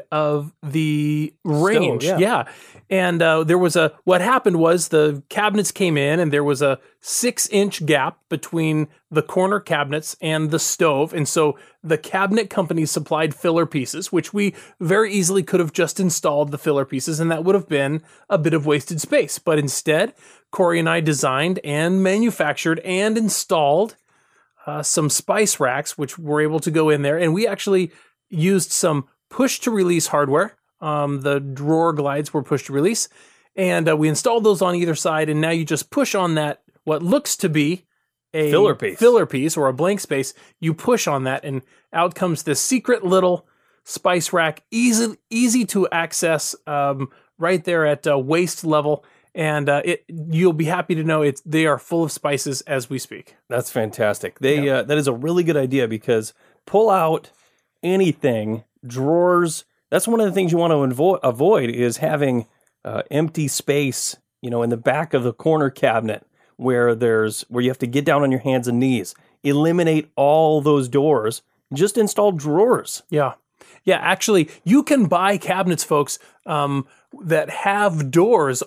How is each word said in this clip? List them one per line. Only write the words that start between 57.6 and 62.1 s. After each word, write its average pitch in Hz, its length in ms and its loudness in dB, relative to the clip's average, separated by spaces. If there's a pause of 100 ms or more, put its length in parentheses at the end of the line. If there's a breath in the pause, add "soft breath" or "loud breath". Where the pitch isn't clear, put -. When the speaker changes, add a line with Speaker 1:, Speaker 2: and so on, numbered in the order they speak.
Speaker 2:
anything, 131 800 0 (220)
drawers. 165 800 0 (240)
That's 185 180 0
one 226 120 2
of 220 60 4
the 190 60 0
things 180 200 0
you 170 60 2
want 170 140 2
to 151 60 4 (180)
invo-, 170 280 2
avoid 131 460 2
is 120 280 0
having, 143 500 -2 (360)